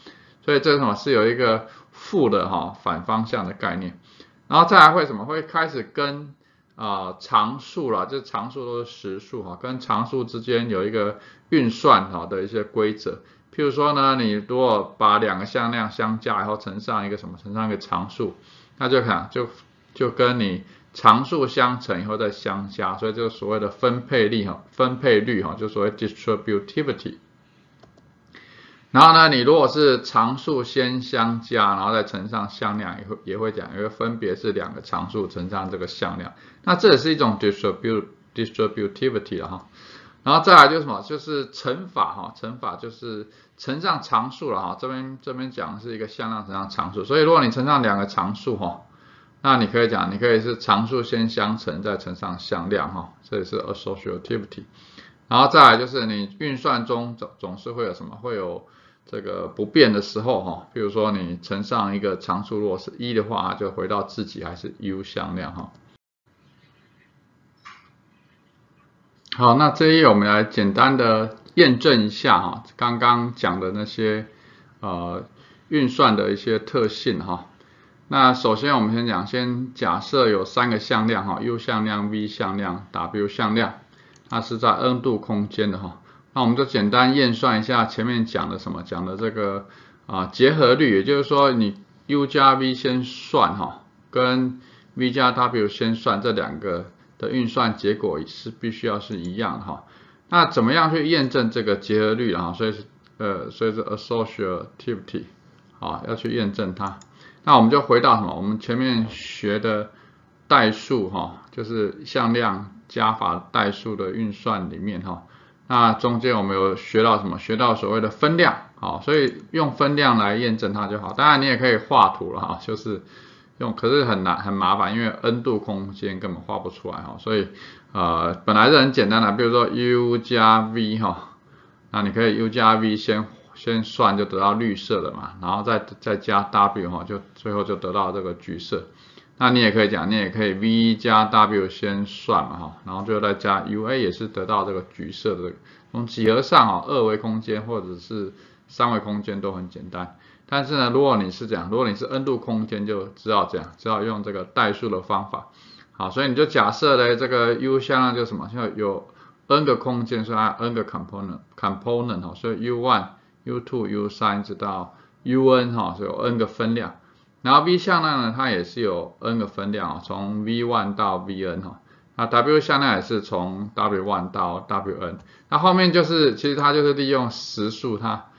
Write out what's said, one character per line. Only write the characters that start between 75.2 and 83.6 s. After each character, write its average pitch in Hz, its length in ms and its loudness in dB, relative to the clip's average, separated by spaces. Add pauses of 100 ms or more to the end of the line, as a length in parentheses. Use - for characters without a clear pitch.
运 143 200 2
算 120 260 4
的 101 160 2
一 101 40 0
些 107 240 -2
特 117 280 0
性 107 320 -4
哈。 90 280 -8 (640)
那 131 260 6
首 113 200 0
先 139 200 0
我 123 40 2
们 107 140 2
先 117 140 -2
讲， 101 180 -2
先 123 480 -4
假 98 260 -2
设 123 300 2
有 95 160 2
三 123 240 0
个 110 80 0
向 113 300 0
量 101 180 0
哈， 90 160 -4
U 117 160 -4
向 113 260 -2
量、 104 280 -2
V 107 160 -4
向 101 300 -6
量、 92 340 -6
W 101 360 -4
向 107 280 -2
量， - 240 0 (500)